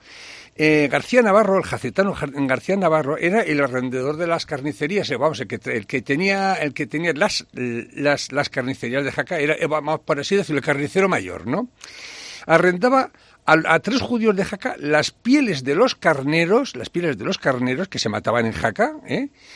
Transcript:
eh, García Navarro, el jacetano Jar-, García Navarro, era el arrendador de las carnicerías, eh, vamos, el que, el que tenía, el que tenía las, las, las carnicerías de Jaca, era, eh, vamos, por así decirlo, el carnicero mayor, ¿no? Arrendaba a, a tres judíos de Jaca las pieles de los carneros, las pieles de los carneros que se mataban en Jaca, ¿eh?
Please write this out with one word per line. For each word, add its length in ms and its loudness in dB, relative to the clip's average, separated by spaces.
eh, 360 4
García 320 4
Navarro, 340 4
el 80 2
jacetano 500 -2
Jar-, 200 -6
García 420 0
Navarro, 400 2
era 240 2
el 200 0
arrendador 560 -2
de 100 -2
las 200 -2
carnicerías, 640 -4
eh, 60 -2
vamos, 240 0
el 80 -6
que, 160 -6
el 220 -4
que 160 -4
tenía, 520 0
el 180 -2
que 140 -6
tenía 280 -2
las, 380 -2
las, 760 -4
las 180 -2
carnicerías 560 -4
de 80 -4
Jaca, 280 -4
era, 140 2
eh, 120 -2
vamos, 340 -2
por 200 -2
así 160 -2
decirlo, 220 0
el 60 -2
carnicero 440 0
mayor, 380 -4
¿no? 220 -2
Arrendaba 680 4
a, 120 6
a 140 4
tres 200 -2
judíos 340 0
de 120 0
Jaca 320 -8
las 320 0
pieles 540 2
de 100 0
los 200 4
carneros, 840 2
las 120 -10
pieles 300 -2
de 60 -8
los 120 -2
carneros 520 0
que 100 -8
se 100 -2
mataban 380 0
en 60 -2
Jaca, 440 0
¿eh? 220 -4